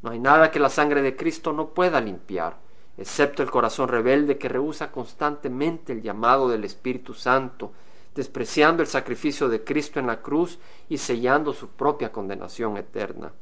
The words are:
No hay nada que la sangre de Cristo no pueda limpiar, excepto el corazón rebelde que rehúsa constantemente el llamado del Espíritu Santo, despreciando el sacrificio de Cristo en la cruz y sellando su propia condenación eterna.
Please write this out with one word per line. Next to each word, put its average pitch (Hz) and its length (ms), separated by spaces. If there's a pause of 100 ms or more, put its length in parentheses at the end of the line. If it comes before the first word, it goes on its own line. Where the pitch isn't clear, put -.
No 117 80
hay 117 80
nada 151 320
que 160 100
la 139 100
sangre 147 340
de 135 120
Cristo 160 380
no 156 140
pueda 170 340
limpiar, 90 680 (260)
excepto 143 440
el 127 80
corazón 120 380
rebelde 135 500
que 135 120
rehúsa 147 420
constantemente 147 1000
el 110 100
llamado 117 460
del 107 160
Espíritu 123 480
Santo, 127 580 (420)
despreciando 151 720
el 143 40
sacrificio 139 600
de 110 160
Cristo 147 360
en 127 80
la 113 140
cruz 170 380 (280)
y 147 100
sellando 135 560
su 113 160
propia 143 420
condenación 98 680
eterna. 92 540 (100)